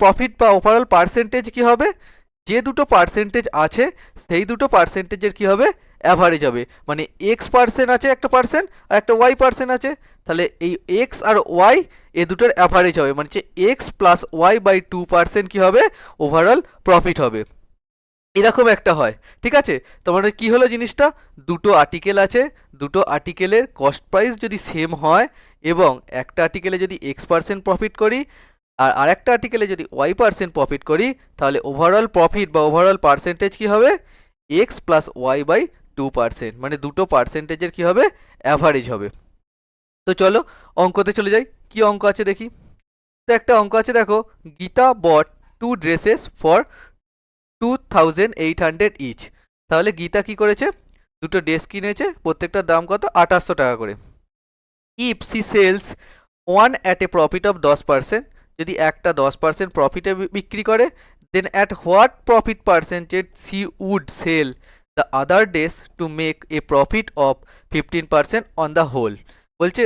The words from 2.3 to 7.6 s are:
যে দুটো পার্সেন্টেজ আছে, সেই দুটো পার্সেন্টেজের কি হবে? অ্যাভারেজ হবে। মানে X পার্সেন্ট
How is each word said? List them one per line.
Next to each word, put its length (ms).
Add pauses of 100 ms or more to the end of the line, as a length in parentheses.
যে 80 (100)
দুটো 160 (100)
পার্সেন্টেজ 520 (200)
আছে, 180 (420)
সেই 260
দুটো 140 (100)
পার্সেন্টেজের 640
কি 140
হবে? 160 (380)
অ্যাভারেজ 440
হবে। 120 (280)
মানে 140 (340)
X 20 (160)
পার্সেন্ট 400